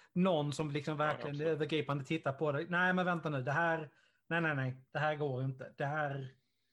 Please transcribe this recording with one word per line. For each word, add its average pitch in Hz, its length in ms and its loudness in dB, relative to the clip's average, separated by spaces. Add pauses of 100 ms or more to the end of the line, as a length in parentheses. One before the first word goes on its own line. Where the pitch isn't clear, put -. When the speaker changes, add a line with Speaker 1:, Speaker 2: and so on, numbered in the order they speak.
(120)
Speaker 1:
någon 165 400 2
som 151 180 -2
liksom 147 220 -2
Speaker 2:
Ja, 151 40 -2 (100)
Speaker 1:
verkligen 147 240 -2
Speaker 2:
absolut. 147 180 -2
Speaker 1:
övergripande 147 560 0
tittar 156 280 -2
på 151 200 0
det. 151 160 -2
Nej, 180 260 4
men 180 100 2
vänta 170 260 0
nu, 139 120 0
det 131 100 -2
här, 160 380 0 (360)
nej, 165 140 0
nej, 156 140 2
nej, 131 380 -2
det 151 60 -4
här 151 180 2
går 135 280 0
inte. 135 320 -6
Det 147 100 -2
här, 139 480 -4 (380)